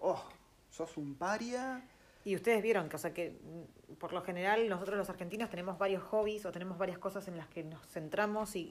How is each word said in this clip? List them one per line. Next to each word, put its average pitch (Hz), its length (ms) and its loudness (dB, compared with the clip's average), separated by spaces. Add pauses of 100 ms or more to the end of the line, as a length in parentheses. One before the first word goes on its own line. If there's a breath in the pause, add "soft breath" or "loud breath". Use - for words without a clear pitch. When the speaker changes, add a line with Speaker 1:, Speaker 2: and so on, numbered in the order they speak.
Speaker 1:
oh, 180 240 2 (460)
sos - 260 -6
un 143 180 -4
paria. 247 720 -2 (400 loud breath)
Speaker 2:
Y 196 100 2
ustedes 214 280 6
vieron 202 260 4
que, 156 80 -6
o - 20 -2
sea, 170 140 -2
que, 170 260 -4 (520)
mm, - 60 -14
por 170 180 -6
lo 180 80 -2
general 196 460 4
nosotros 196 280 0
los 190 140 0
argentinos 190 400 -4
tenemos 180 260 -4
varios 190 280 2
hobbies 214 420 2
o 175 60 -4
tenemos 180 260 -6
varias 180 200 0
cosas 190 300 -4
en 175 80 -6
las 156 120 -8
que 170 160 -8
nos 156 220 -12
centramos 208 720 0
y, 180 40 -2 (100)